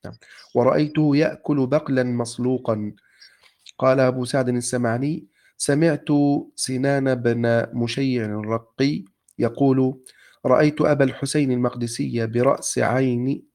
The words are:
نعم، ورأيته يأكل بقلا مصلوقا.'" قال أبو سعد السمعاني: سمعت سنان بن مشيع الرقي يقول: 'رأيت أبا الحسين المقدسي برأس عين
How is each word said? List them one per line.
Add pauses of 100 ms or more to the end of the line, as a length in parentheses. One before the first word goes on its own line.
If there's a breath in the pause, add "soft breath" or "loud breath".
نعم، (420 loud breath)
ورأيته
يأكل
بقلا
مصلوقا.'" (840 soft breath)
قال
أبو
سعد
السمعاني: (300 soft breath)
سمعت (480)
سنان
بن
مشيع
الرقي (360)
يقول: (440 soft breath)
'رأيت
أبا
الحسين
المقدسي
برأس
عين (120)